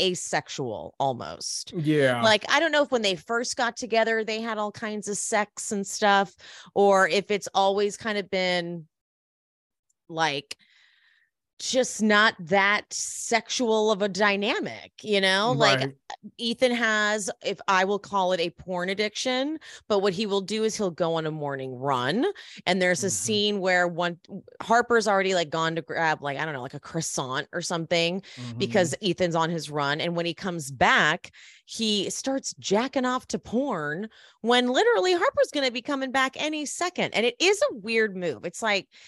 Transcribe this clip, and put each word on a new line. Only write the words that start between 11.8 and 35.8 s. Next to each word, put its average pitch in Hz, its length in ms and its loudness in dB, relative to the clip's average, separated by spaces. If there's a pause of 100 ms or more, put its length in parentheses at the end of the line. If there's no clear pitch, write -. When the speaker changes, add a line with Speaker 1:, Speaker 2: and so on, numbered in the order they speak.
Speaker 1:
not 214 360 6
that 196 540 2
sexual 220 960 0
of 202 120 0
a 208 80 0
dynamic, 202 840 -2 (100)
you 202 200 2
know? 196 340 2
Like, 208 240 4
Speaker 2:
Right. 139 140 -4 (420)
Speaker 1:
Ethan 233 360 0
has, 214 580 0 (120)
if 196 240 -4
I 190 200 4
will 202 120 0
call 190 340 0
it 180 80 0
a 170 100 -2
porn 180 400 -6
addiction, 254 680 -2 (300)
but 202 120 4
what 202 120 2
he 214 140 -2
will 196 160 0
do 214 220 -2
is 214 120 -2
he'll 196 140 -2
go 165 240 0
on 160 100 0
a 156 60 -2
morning 139 440 -6
run. 135 520 0 (400)
And 185 160 2
there's 180 220 2
a - 20 -2
Speaker 2:
Mm-hmm. 180 80 -2
Speaker 1:
scene 208 460 -2
where 180 280 2
one, 170 300 -4 (420)
Harper's 233 480 2
already, 190 260 2
like, 170 140 0
gone 160 280 0
to 165 60 -2
grab, 160 400 0
like, 139 160 -4
I 151 60 -4
don't 160 80 -4
know, 135 80 -6
like, 120 140 -10
a 139 60 -12
croissant 147 760 -4
or 175 80 -4
something 170 580 0 (180)
Speaker 2:
Mm-hmm. 120 200 -10
Speaker 1:
because 175 420 2
Ethan's 175 340 0
on 165 140 2
his 156 220 -4
run. 147 320 0
And 170 120 -2
when 170 120 -2
he 165 80 -4
comes 170 360 -6
back, 175 600 4 (340)
he 208 460 -2
starts - 500 -6
jacking 254 460 0
off 254 220 -4
to 214 100 -4
porn 202 720 -4 (340)
when 247 260 4
literally 370 460 4
Harper's 508 380 0
gonna 269 200 0
be 240 100 -6